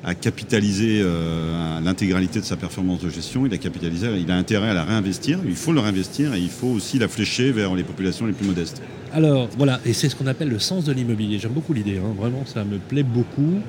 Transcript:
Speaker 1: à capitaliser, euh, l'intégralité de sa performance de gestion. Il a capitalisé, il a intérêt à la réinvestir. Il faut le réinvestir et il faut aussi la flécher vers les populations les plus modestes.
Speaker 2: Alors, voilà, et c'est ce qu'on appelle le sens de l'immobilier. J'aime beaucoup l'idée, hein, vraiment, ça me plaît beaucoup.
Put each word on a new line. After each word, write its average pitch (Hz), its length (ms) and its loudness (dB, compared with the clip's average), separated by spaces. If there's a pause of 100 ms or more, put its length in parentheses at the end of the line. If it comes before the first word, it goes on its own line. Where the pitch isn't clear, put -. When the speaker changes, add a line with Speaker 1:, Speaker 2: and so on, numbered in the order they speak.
Speaker 1:
à 87 100 -2
capitaliser, 107 880 2
euh, 82 760 0
l'intégralité 92 600 2
de 95 40 -8
sa 95 120 -4
performance 90 440 -2
de 87 100 -4
gestion. 85 360 -2
Il 117 60 0
a 87 60 -2
capitalisé, 85 500 -4 (100)
il 87 120 0
a 90 60 4
intérêt 104 340 2
à 101 40 2
la 85 100 2
réinvestir. 110 600 0
Il 90 100 0
faut - 160 0
le 151 80 6
réinvestir 107 540 0
et 95 40 0
il 87 100 0
faut 123 200 -4
aussi 123 300 0
la 107 100 4
flécher 123 440 0
vers 101 220 2
les 90 80 0
populations 92 440 -2
les 107 60 0
plus 101 140 -2
modestes. 87 340 -2 (320)
Speaker 2:
Alors, 143 360 4 (100)
voilà, 131 260 4
et 120 80 2
c'est 135 160 2
ce - 80 -2
qu'on 135 100 -2
appelle 139 220 -2
le 110 100 0
sens 185 260 0
de 147 80 0
l'immobilier. 110 460 0
J'aime 113 140 -4
beaucoup 156 220 -2
l'idée, 101 240 0
hein, 104 200 -2
vraiment, 123 280 -2
ça 107 180 -4
me 101 140 -2
plaît 135 240 -2
beaucoup. 139 680 2